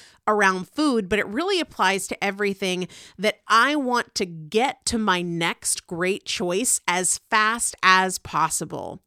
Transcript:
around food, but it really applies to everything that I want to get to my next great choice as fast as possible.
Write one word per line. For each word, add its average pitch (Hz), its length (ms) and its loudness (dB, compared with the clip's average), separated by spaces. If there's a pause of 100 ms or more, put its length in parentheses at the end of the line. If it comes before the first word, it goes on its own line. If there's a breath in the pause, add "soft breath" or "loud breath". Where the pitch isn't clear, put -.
(280 loud breath)
around 190 400 2
food, 247 400 0
but 202 120 0
it - 80 -2
really 339 340 -2
applies 196 460 0
to - 140 -8
everything 196 680 -2 (280 loud breath)
that 202 300 -2
I 254 300 4
want 247 380 -2
to 208 100 -2
get 170 600 -4
to 233 100 -2
my 190 240 2
next 170 640 -4
great 180 380 -2
choice 185 600 -2
as 180 340 0 (100)
fast 220 520 0
as 185 360 4
possible. 151 880 -4